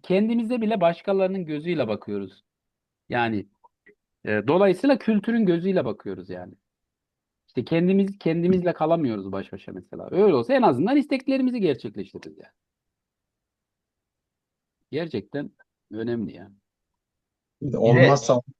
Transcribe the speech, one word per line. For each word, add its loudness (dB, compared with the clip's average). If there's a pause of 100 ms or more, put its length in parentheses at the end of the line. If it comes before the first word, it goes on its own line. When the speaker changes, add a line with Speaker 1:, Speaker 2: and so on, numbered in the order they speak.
Speaker 1:
kendimize 0
bile 0
başkalarının 0
gözüyle -2
bakıyoruz. -8 (640)
Yani, -2 (800)
e, -2
dolayısıyla 2
kültürün 0
gözüyle 0
bakıyoruz -8
yani. -14 (920)
İşte -4
kendimiz, 0
kendimizle 0
kalamıyoruz -2
baş -8
başa -16
mesela. -14
Öyle 4
olsa 0
en 2
azından 4
isteklerimizi -2
gerçekleştiririz -6
yani. -20 (2500)
Gerçekten -8 (420)
önemli -4
yani. -20 (1080)
Speaker 2:
Bir -6
de -6
Speaker 3:
Bir -6
de -2
Speaker 2:
olmazsa 6 (200)